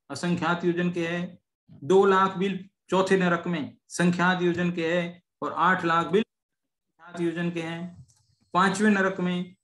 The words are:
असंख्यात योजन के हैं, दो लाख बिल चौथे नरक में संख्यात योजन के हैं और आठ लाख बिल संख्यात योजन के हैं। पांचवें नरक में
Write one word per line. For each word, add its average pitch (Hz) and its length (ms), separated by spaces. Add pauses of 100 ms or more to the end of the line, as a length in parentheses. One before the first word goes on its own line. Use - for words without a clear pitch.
(120)
असंख्यात 170 540
योजन 175 260
के 170 160
हैं, 175 300 (460)
दो 190 220
लाख 190 320
बिल 185 200 (320)
चौथे 185 280
नरक 175 300
में 156 300 (120)
संख्यात 175 520
योजन 175 300
के 165 160
हैं 175 340 (200)
और 147 180
आठ 170 260
लाख 165 220
बिल 196 160
संख्यात - 1000
योजन 170 300
के 170 100
हैं। 170 440 (480)
पांचवें 196 380
नरक 190 280
में 180 440